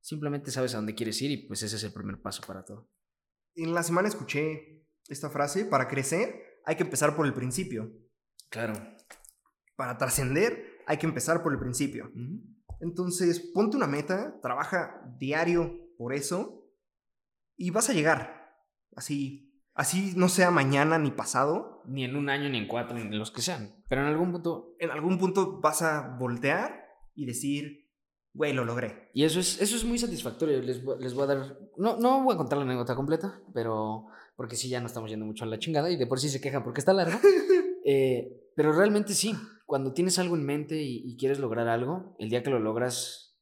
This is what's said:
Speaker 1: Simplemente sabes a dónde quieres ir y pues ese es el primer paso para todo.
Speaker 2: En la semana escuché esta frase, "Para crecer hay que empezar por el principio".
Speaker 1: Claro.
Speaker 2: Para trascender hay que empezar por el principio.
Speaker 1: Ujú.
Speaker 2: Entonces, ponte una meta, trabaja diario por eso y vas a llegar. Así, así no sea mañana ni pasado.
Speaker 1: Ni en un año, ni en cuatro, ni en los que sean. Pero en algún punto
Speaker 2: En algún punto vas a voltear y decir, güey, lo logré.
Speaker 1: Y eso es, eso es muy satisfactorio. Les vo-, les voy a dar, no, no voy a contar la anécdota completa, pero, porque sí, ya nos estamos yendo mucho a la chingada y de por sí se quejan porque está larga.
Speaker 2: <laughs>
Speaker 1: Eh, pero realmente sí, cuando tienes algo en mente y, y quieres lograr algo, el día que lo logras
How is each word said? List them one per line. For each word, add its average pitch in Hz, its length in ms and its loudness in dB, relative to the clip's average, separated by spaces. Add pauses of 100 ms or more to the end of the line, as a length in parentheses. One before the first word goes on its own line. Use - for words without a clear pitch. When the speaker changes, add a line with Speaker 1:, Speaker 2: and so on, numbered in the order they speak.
Speaker 1:
Simplemente 143 520 -4
sabes 127 220 0
a 113 40 -2
dónde 107 160 -4
quieres 107 280 -4
ir 143 100 -2
y 139 40 -2 (120)
pues - 140 -6
ese 110 140 -6
es 107 80 -6
el 104 80 -8
primer 101 300 -8
paso - 240 -6
para 95 180 -12
todo. 107 240 -16 (680)
Speaker 2:
En 165 180 -2
la 170 80 2
semana 170 260 2
escuché 156 800 -4 (220)
esta 143 220 -8
frase, 143 340 0
"Para 131 240 2
crecer 147 760 -2
hay 160 120 0
que 180 80 0
empezar 147 320 2
por 156 100 2
el 135 80 0
principio". 123 580 -4 (580)
Speaker 1:
Claro. 110 240 -4 (1040)
Speaker 2:
Para 123 220 -4
trascender 139 880 0
hay 151 120 0
que 160 80 0
empezar 160 360 0
por 160 100 2
el 131 60 -2
principio. 120 560 -4
Speaker 1:
Ujú. 135 260 -8 (400)
Speaker 2:
Entonces, 175 600 0 (120)
ponte 220 240 2
una 180 100 2
meta, 185 540 -2
trabaja 143 640 -2 (160)
diario 165 680 0 (100)
por 120 160 -4
eso - 560 -4 (880)
y 175 140 -2
vas 220 200 2
a - 20 2
llegar. 151 600 2 (400)
Así, 143 580 -6 (220)
así 185 420 0
no 180 120 6
sea 180 220 6
mañana 147 480 4
ni 147 120 2
pasado. - 760 0
Speaker 1:
Ni 131 180 -4
en 127 120 -4
un 143 140 -2
año, 143 180 0
ni 127 100 0
en 101 100 -4
cuatro, 120 280 -2
ni 113 60 -6
en 107 160 -4
los 107 120 -6
que 123 120 -6
sean. 131 460 -6
Pero 135 140 0
en 143 40 2
algún 160 260 2
punto 170 460 -4
Speaker 2:
En 165 120 -2
algún 170 280 2
punto 190 420 2
vas 151 220 4
a 147 360 0
voltear 135 680 -2 (300)
y 147 120 -8
decir, 143 600 -6 (520)
güey, 147 160 2
lo 127 100 0
logré. 117 480 -6
Speaker 1:
Y 143 120 4
eso 160 160 4
es, - 200 0
eso 208 160 2
es 226 80 -2
muy 233 140 0
satisfactorio. 160 640 0
Les 123 220 -4
vo-, 135 140 -2
les 127 140 -4
voy 139 120 0
a - 100 0
dar, 135 240 -6 (180)
no, 202 220 0
no 254 240 4
voy 254 120 4
a 175 40 -2
contar 143 180 0
la 143 80 0
anécdota 127 300 0
completa, 160 480 -2 (100)
pero, 110 540 -2 (300)
porque 120 180 -10
sí, 120 140 -6
ya 123 120 -2
nos 117 120 -6
estamos 110 180 -8
yendo 110 160 -6
mucho 107 180 -8
a 113 40 -4
la 110 100 -4
chingada 156 320 0
y 175 60 0
de 127 100 0
por 127 140 0
sí 143 80 0
se 135 120 -4
quejan 135 240 -2
porque 117 160 -4
está 190 120 4
larga. 190 320 2
Speaker 2:
<laughs> 403 60 12 (600)
Speaker 1:
Eh, 131 640 2
pero 151 180 4
realmente 208 420 4
sí, 208 200 0 (300)
cuando 135 300 -2
tienes 180 240 2
algo 175 180 2
en 151 80 0
mente 147 380 -2
y, 127 180 -4 (100)
y 117 60 -14
quieres 139 220 2
lograr 117 300 0
algo, 123 500 -2
el 110 100 -6
día 120 140 2
que 139 80 -2
lo 127 80 4
logras 117 840 -2